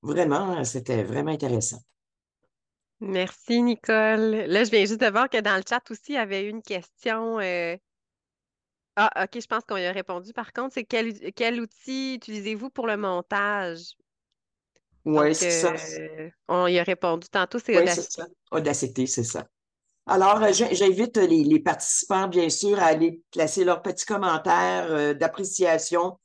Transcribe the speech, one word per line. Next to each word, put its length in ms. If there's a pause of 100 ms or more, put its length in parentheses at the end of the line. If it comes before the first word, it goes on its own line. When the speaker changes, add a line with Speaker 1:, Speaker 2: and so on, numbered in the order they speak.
Speaker 1:
vraiment, 640
c'était 380
vraiment 300
intéressant. 460 (1200)
Speaker 2:
Merci, 600
Nicole. 840
Là, 180
je 60
viens 160
juste 140
de 100
voir 180
que 120
dans 160
le 120
chat 220
aussi, 220
il 20
y 40
avait 300
une 140
question, 800
euh, 360 (1200)
Ah, 260
OK, 140
je 60
pense 180
qu'on 120
y 100
a 60
répondu. 400
Par 200
contre, 220
c'est 80
quel, 520
quel 260
outil 560
utilisez-vous 520
pour 200
le 80
montage ? 960 (1120)
Speaker 1:
Ouais, 240
Speaker 2:
Donc, 80
Speaker 1:
c'est 160
ça. 200 (280)
Speaker 2:
euh, 280 (200)
on 180
y 140
a 20
répondu 460
tantôt, 320
c'est 160
Speaker 1:
Oui, 60
Speaker 2:
Audacity. 280
Speaker 1:
c'est 120
ça. 40 (240)
Audacity, 560
c'est 160
ça. 240 (600)
Alors, 360
euh, 100
j'in-, 200
j'invite 440
les, 280
les 160
participants, 680
bien 220
sûr, 320
à 60
aller 440
placer 320
leurs 200
petits 220
commentaires, 840
euh, 240
d'appréciation. 1120